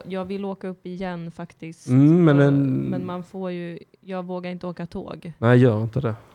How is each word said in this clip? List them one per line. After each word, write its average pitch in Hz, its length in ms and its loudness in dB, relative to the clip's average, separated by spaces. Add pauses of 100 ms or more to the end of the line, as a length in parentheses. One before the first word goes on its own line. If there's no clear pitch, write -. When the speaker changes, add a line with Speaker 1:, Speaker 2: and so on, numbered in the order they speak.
Speaker 1:
jag 185 200 -8
vill 196 200 -8
åka 196 240 -10
upp 180 180 -14
igen 180 460 -8
faktiskt. - 560 -16
Speaker 2:
Mm, 147 360 6
men 147 140 6
Speaker 1:
Och, 143 60 6
Speaker 2:
en 139 220 4
Speaker 1:
men 135 400 -2
man 180 180 -8
får 185 260 -10
ju, 175 280 -10 (220)
jag 185 240 -10
vågar 180 260 -10
inte 180 160 -10
åka 175 200 -10
tåg. 170 520 -12
Speaker 2:
Nej, 123 200 6
gör 117 240 6
inte 113 180 -4
det. 120 140 -2 (200)